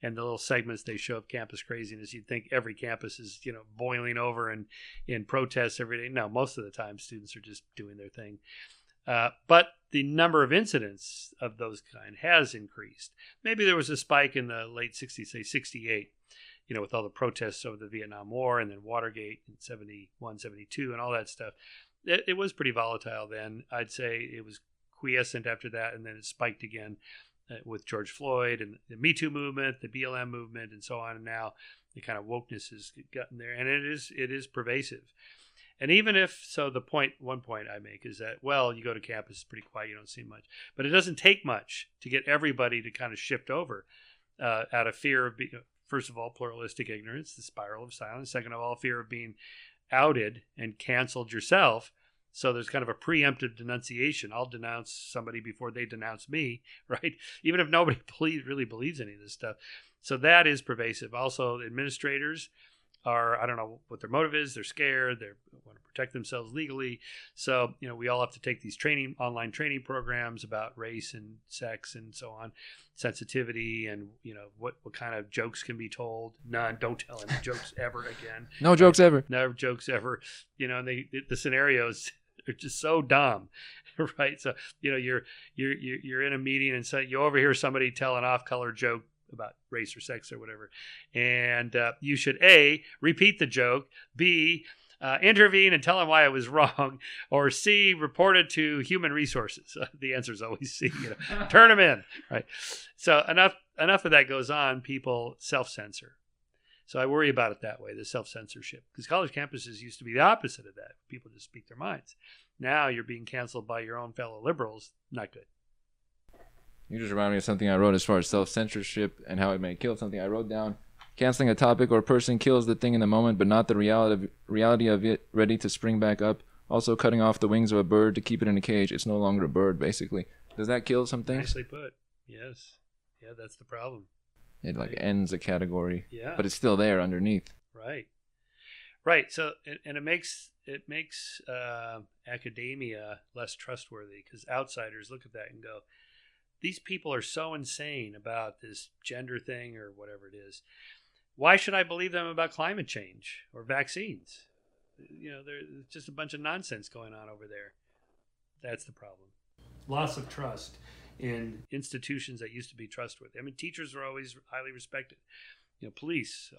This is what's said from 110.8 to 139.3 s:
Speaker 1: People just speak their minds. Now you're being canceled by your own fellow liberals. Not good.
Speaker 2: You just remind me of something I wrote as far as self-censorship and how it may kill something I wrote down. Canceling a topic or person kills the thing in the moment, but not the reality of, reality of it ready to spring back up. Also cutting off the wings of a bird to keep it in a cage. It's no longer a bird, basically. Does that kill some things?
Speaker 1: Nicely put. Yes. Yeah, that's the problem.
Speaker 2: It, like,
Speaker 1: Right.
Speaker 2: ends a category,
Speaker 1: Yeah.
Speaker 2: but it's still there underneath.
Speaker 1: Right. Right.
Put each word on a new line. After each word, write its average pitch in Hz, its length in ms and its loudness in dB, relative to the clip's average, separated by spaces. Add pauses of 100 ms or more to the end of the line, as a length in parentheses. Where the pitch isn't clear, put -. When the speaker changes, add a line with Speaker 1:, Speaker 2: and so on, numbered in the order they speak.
Speaker 1:
People 120 240 -20
just 113 120 -20
speak - 240 -20
their 117 80 -20
minds. - 400 -10 (420)
Now 139 300 2
you're 117 160 -4
being 117 220 -12
canceled 120 420 -10
by 117 140 -6
your 113 140 -10
own 120 160 -12
fellow 113 300 -12
liberals. 117 480 -4 (220)
Not 113 180 -8
good. - 160 -20 (1400)
Speaker 2:
You 110 80 -8
just 107 140 -6
remind 101 180 2
me 101 60 2
of 98 80 0
something 104 240 2
I 98 80 6
wrote 101 180 8
as 92 80 4
far 101 160 4
as 87 80 2
self-censorship 104 1040 -2
and 95 100 -4
how 98 140 4
it 92 80 -2
may 90 160 -4
kill 117 200 -2
something 101 240 -6
I 95 60 -2
wrote 107 220 -2
down. 110 280 -4 (380)
Canceling 127 340 4
a 113 60 6
topic 120 380 6
or 110 100 8
person 123 340 4
kills 120 300 4
the 113 80 4
thing 120 200 2
in 113 60 4
the 107 60 4
moment, 110 320 4
but 98 80 6
not 110 220 6
the 110 80 4
reality 104 480 6
of, 95 60 -8 (180)
reality 113 400 6
of 104 160 4
it 113 280 0
ready 107 260 6
to 107 100 -2
spring 110 320 0
back 107 200 4
up. 107 220 2 (260)
Also 113 280 4
cutting 113 240 4
off 110 180 6
the 110 80 4
wings 107 240 4
of 107 80 6
a 98 60 6
bird 107 320 6
to 104 40 0
keep 113 220 -2
it 107 60 4
in 101 80 6
a 98 40 4
cage. 101 300 2
It's 104 160 -4
no 107 120 0
longer 101 260 2
a 78 40 0
bird, 92 300 4
basically. 90 480 -2 (300)
Does 107 100 -2
that 123 180 0
kill 123 220 2
some 120 160 -4
things? 127 320 -2
Speaker 1:
Nicely 127 80 -4
put. 139 320 -14 (320)
Yes. 117 520 -20 (440)
Yeah, 117 160 -20
that's 113 180 -20
the - 80 -20
problem. 120 420 -12 (580)
Speaker 2:
It, - 120 -6
like, 58 140 -6
Speaker 1:
Right. - 100 -8
Speaker 2:
ends 101 320 0
a 90 60 -4
category, 90 720 -2
Speaker 1:
Yeah. 120 260 -12
Speaker 2:
but 101 80 -2
it's 98 120 -4
still 107 200 4
there 101 240 4
underneath. 92 520 0 (200)
Speaker 1:
Right. 117 360 -12 (960)
Right. 160 260 4